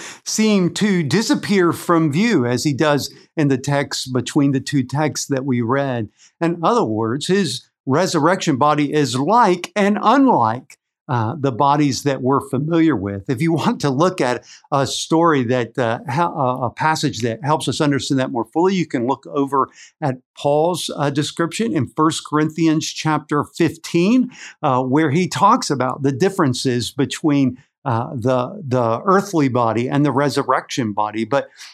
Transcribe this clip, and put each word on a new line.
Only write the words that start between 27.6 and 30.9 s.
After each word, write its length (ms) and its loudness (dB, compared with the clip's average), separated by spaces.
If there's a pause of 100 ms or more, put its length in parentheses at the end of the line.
uh, 280 -2
the, 480 -2
the 440 0
earthly 420 2
body 400 0
and 160 2
the 80 2
resurrection 800 0